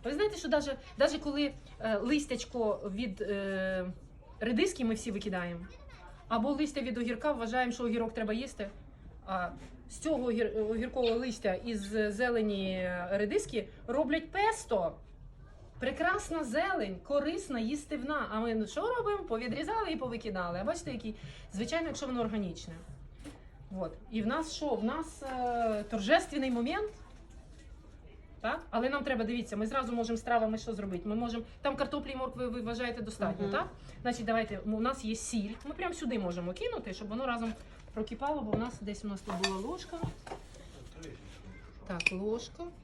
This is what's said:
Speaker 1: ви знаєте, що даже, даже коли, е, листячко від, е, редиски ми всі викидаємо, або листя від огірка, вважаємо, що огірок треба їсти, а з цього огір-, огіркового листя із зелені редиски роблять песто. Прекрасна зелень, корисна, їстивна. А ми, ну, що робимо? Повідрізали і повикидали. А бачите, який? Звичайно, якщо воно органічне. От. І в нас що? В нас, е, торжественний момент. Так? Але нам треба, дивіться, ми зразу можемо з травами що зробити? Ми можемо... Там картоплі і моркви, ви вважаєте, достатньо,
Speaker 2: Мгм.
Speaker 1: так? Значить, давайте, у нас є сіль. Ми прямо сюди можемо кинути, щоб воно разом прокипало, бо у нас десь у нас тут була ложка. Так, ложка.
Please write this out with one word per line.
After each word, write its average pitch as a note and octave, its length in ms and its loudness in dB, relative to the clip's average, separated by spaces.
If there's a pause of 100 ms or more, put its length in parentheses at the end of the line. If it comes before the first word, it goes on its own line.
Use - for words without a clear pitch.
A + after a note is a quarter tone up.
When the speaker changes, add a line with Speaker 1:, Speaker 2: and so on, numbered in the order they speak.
Speaker 1:
ви B3+ 100 0
знаєте, G#4 220 4
що D#4 120 -4
даже, C#4 280 4 (220)
даже C#4+ 200 6
коли, C#4+ 340 2 (280)
е, A3 160 2
листячко A#3+ 960 2
від, G#3+ 260 -2
е, F#3+ 640 0 (560)
редиски B3 440 4
ми A3+ 100 4
всі A3 160 -4
викидаємо, F3+ 500 -2 (680)
або A3+ 220 4
листя C#4+ 300 2
від A#3+ 180 -2
огірка, A#3+ 340 2
вважаємо, A#3+ 400 2
що B3 120 -2
огірок A3+ 300 2
треба G#3+ 180 0
їсти, A3+ 360 -4 (580)
а F#3 220 0 (420)
з - 80 -12
цього C#4+ 260 2
огір-, G#3+ 460 2
огіркового A#3 480 2
листя A3 360 2
із A3 260 -2 (340)
зелені G3+ 760 2 (200)
редиски G#3 580 2 (180)
роблять D4+ 440 2
песто. F#4 600 4 (840)
Прекрасна E4 680 2
зелень, D#4 600 2
корисна, C#4+ 560 2
їстивна. C4+ 680 0
А G#3+ 100 0
ми, A#3 140 2
ну, A3 120 2
що G#4+ 300 2
робимо? G#4 280 2
Повідрізали D4+ 680 0
і D#4+ 60 2
повикидали. G3 640 -2
А G3+ 40 -2
бачите, D#4 280 0
який? G#3+ 220 -4 (380)
Звичайно, A#3 340 2
якщо C#4+ 200 -2
воно B3 140 0
органічне. G3 540 -2 (1040)
От. F3+ 140 -2 (180)
І A3 120 0
в G#3 40 2
нас D#4+ 280 0
що? D4+ 200 -2
В G3+ 100 0
нас, D4+ 380 0
е, A#3+ 680 2
торжественний C4 600 6
момент. D#4+ 400 2 (1500)
Так? C#4 200 0 (100)
Але A#3+ 200 2
нам C#4 140 2
треба, B3 200 2
дивіться, A3+ 320 0
ми G#3+ 100 2
зразу A#3+ 260 2
можемо A#3 240 2
з A3+ 60 -4
травами A3 360 4
що A3 160 -4
зробити? G3 340 -4
Ми G#3+ 60 0
можемо... A#3 300 -2 (180)
Там C#4 140 4
картоплі C4+ 360 0
і C4 40 -4
моркви, B3 320 -2
ви A#3 120 -2
вважаєте, A#3 420 -2
достатньо, G3+ 440 0
Speaker 2:
Мгм. G3 100 2
Speaker 1:
так? F4 120 2 (340)
Значить, A#3+ 220 0
давайте, G#3+ 340 2
у G#3+ 220 0
нас C4 240 2
є A3 100 0
сіль. G#3+ 360 0 (140)
Ми D4 100 -4
прямо F4 200 -2
сюди A#3+ 240 0
можемо F3 340 0
кинути, G#4+ 420 -2
щоб G3+ 140 -8
воно A#3+ 180 0
разом A3+ 260 0 (420)
прокипало, C4+ 460 0
бо G#3+ 120 0
у A3 80 4
нас A#3+ 200 -2
десь G#3 240 -6
у G#3 40 -2
нас G3 120 -4
тут G3 140 -6 (140)
була F#3+ 80 2 (140)
ложка. F4 260 -8 (1900)
Так, F3 260 2
ложка. G#3+ 520 -2 (200)